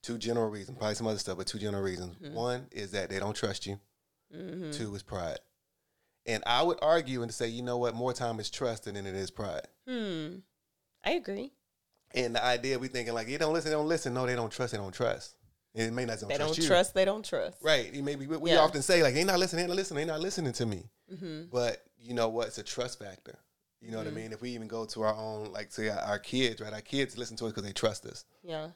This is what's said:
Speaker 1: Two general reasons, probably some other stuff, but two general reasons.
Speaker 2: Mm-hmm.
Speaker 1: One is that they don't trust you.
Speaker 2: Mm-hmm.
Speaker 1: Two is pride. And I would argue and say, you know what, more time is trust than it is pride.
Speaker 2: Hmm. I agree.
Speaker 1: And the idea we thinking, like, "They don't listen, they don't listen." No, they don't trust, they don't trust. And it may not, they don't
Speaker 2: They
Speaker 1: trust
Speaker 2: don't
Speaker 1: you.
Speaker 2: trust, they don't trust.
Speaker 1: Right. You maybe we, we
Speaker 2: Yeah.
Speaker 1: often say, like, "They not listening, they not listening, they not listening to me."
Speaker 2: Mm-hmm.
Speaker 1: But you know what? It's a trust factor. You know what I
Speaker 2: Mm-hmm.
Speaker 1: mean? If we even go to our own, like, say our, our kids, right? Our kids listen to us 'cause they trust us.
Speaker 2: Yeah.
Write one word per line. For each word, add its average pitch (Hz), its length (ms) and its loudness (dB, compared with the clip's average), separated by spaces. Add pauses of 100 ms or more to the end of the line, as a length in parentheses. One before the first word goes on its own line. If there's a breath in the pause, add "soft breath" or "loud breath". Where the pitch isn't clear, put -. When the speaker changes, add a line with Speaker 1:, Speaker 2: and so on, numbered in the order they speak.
Speaker 1:
Two 117 160 -6
general 113 320 2
reasons, 104 280 -10
probably 107 160 0
some 113 120 -2
other 110 120 0
stuff, 92 200 -4
but 95 80 -4
two 110 120 -6
general 101 240 -2
reasons. 90 340 -4
Speaker 2:
Mm-hmm. 147 180 -14
Speaker 1:
One 123 360 -2
is 98 220 -8
that 98 160 -2
they 95 100 -2
don't 101 160 -2
trust - 320 -2
you. 101 140 -6 (540)
Speaker 2:
Mm-hmm. 175 380 -8
Speaker 1:
Two 110 220 -6
is 98 80 -8
pride. 87 360 -4 (880)
And 110 200 0
I 123 160 6
would 170 200 4
argue 135 400 4
and 113 100 -4
say, 117 160 -2
you 120 140 -4
know 123 160 0
what, 120 160 2
more 123 180 0
time 117 280 -2
is 104 100 -6
trust 117 340 -2
than 104 120 -6
it 98 100 -6
is 95 240 -4
pride. 92 360 -6 (220)
Speaker 2:
Hmm. 185 480 -4 (680)
I 247 80 2
agree. 247 400 -4 (640)
Speaker 1:
And 120 200 2
the 113 100 2
idea 123 340 2
we 131 100 -4
thinking, 120 260 -2
like, 113 120 -2
"They 131 100 -4
don't 156 160 4
listen, 156 180 2
they 156 60 2
don't 151 120 2
listen." 156 260 2
No, 127 100 0
they 123 100 2
don't 117 160 -2
trust, 123 220 -2
they 113 60 -2
don't 95 160 -6
trust. - 400 -2 (400)
And 113 140 2
it 117 40 -2
may 123 140 -2
not, 110 120 -4
they 104 40 -8
don't 101 80 -10
Speaker 2:
They 143 80 0
Speaker 1:
trust 156 180 2
Speaker 2:
don't 165 60 2
Speaker 1:
you. 160 60 4
Speaker 2:
trust, 180 260 6
they 190 100 6
don't 208 200 0
trust. - 360 -2
Speaker 1:
Right. 147 320 4
You 139 100 -4
maybe 139 240 -2
we, 160 120 -2
we 165 140 2
Speaker 2:
Yeah. 156 80 10
Speaker 1:
often 151 200 6
say, 170 220 8
like, 135 120 8
"They 160 100 4
not 190 140 4
listening, 175 260 2
they 180 40 0
not 175 80 0
listening, 165 300 -2
they 165 60 -2
not 156 80 -2
listening 175 340 0
to 120 120 0
me." 101 220 -4 (240)
Speaker 2:
Mm-hmm. 160 300 -10 (100)
Speaker 1:
But 120 320 2 (140)
you 120 160 -10
know 113 160 4
what? 113 160 0
It's 107 120 -10
a 107 40 -10
trust 123 360 -4
factor. 95 400 -16 (440)
You 113 80 -14
know 113 80 -4
what 107 80 -4
I 107 40 -4
Speaker 2:
Mm-hmm. 107 80 -8
Speaker 1:
mean? 110 140 -8
If 104 80 -10
we 123 120 -6
even 113 160 -8
go 113 180 -4
to 110 160 -4
our 107 120 4
own, 107 380 -6
like, 104 180 -8
say 110 200 -2
our, 101 80 -2
our 104 200 0
kids, 120 440 2
right? 107 100 -8
Our 107 80 -8
kids 139 380 -2
listen 117 180 -6
to 117 100 -2
us 107 60 -2
'cause 107 120 -4
they 101 80 -6
trust - 340 0
us. - 180 -14 (180)
Speaker 2:
Yeah. 160 340 -8